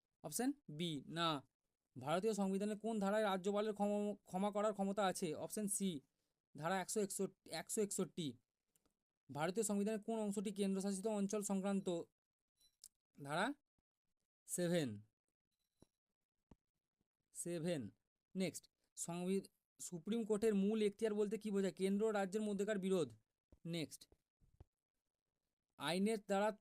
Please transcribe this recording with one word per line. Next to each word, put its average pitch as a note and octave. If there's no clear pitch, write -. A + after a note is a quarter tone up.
অপশন A#3
বি, D3+
না। D#3
ভারতীয় F3
সংবিধানে G3
কোন A3
ধারায় G3+
রাজ্যপালের G3+
ক্ষম-, G#3
ক্ষমা G3
করার G#3
ক্ষমতা G3
আছে? F3+
অপশন G3
সি, F#3+
ধারা F3+
একশো -
একষট্টি, G3
একশো E3
একষট্টি। F3+
ভারতীয় F3
সংবিধানের G#3
কোন A3+
অংশটি G#3
কেন্দ্রশাসিত G3
অঞ্চল G#3
সংক্রান্ত? F#3+
ধারা F3
সেভেন, E3
সেভেন। E3
নেক্সট, F#3
সংবি-, F3+
সুপ্রিম G#3
কোর্টের G#3+
মূল G3+
এখতিয়ার G#3+
বলতে G#3
কী G#3
বোঝায়? G3
কেন্দ্র G3
ও A3
রাজ্যের G3+
মধ্যেকার G#3
বিরোধ। F3+
নেক্সট, E3
আইনের F#3+
দ্বারা G3+